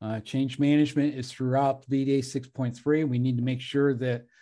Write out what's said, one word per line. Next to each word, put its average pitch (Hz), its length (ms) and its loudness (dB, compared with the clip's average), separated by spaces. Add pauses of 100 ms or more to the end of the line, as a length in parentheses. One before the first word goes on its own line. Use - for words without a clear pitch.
Uh, 110 180 -6
change 135 400 -4
management 143 560 4
is 127 160 -8
throughout 131 560 0
V 135 180 0
D 139 140 2
A - 20 2
six 131 260 -8
point 120 300 -6
three. 151 260 2
We 123 140 0
need 123 200 0
to 120 60 -2
make 127 180 -2
sure 139 340 0
that, 120 300 -4 (160)